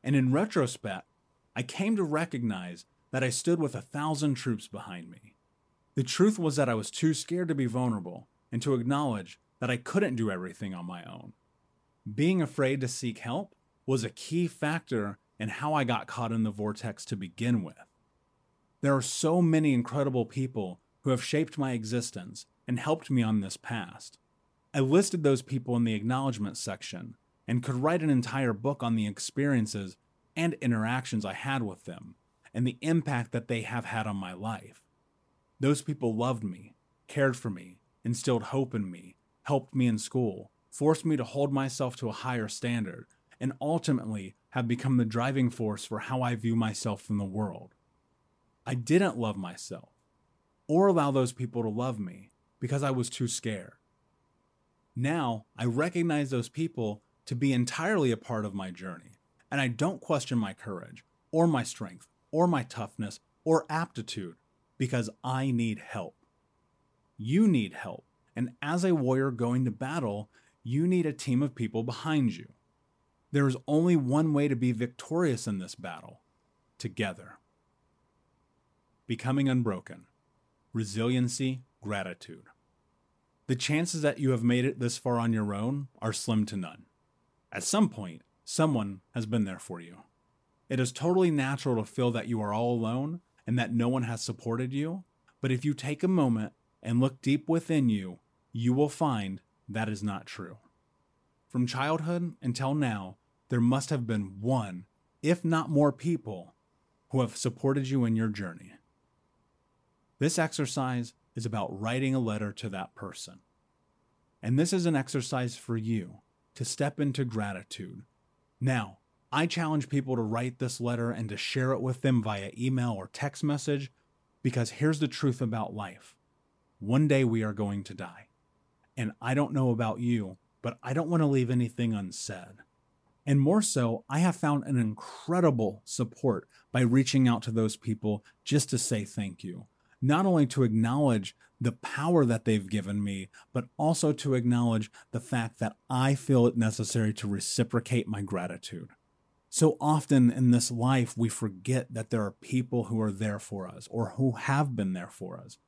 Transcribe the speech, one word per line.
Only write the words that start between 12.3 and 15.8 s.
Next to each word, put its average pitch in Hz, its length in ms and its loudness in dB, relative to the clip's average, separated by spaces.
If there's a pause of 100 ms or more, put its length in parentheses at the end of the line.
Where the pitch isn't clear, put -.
afraid 139 400 0
to 123 80 -2
seek 123 300 -6
help 151 360 -6 (300)
was 131 180 0
a 117 60 -4
key 170 380 -2
factor 131 680 -4 (220)
in 110 80 -4
how 147 260 -4
I 143 120 2